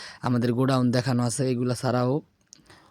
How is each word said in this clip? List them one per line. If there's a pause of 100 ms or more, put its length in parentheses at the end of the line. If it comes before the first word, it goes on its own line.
(220)
আমাদের
গোডাউন
দেখানো
আছে।
এগুলা
ছাড়াও (680)